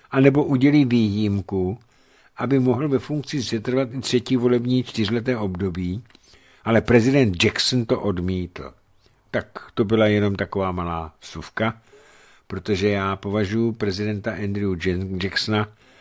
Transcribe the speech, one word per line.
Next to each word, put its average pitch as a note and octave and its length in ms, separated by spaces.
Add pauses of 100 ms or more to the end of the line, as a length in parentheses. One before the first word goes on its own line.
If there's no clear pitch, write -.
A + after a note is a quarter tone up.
(120)
anebo C3+ 320
udělí C#3+ 420
výjimku, G2+ 920 (580)
aby C3 220
mohl B2+ 300
ve C3 100
funkci D3 440
setrvat B2 500
i C3+ 60
třetí B2 380
volební B2 460
čtyřleté A#2 540
období, F#2 640 (600)
ale A2+ 180
prezident A#2 640
Jackson - 420
to A#2 160
odmítl. F2+ 720 (580)
Tak - 280 (140)
to A#2 120
byla A2 220
jenom G#2 280
taková F#2+ 360
malá E2+ 480
vsuvka, - 640 (640)
protože F#2+ 420
já G2 260
považuji G#2+ 560
prezidenta G#2 600
Andrew G2+ 400 (140)
Jan-, F#2+ 380
Jacksona, G#2 440 (340)